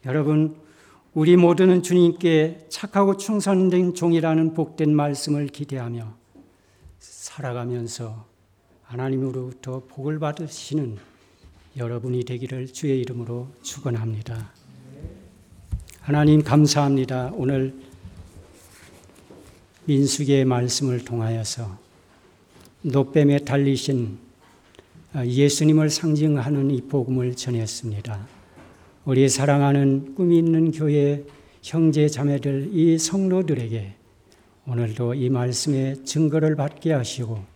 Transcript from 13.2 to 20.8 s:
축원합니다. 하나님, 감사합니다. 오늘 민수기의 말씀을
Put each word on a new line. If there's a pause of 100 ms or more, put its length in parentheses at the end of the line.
축원합니다. (1500)
하나님,
감사합니다.
오늘 (2000)
민수기의
말씀을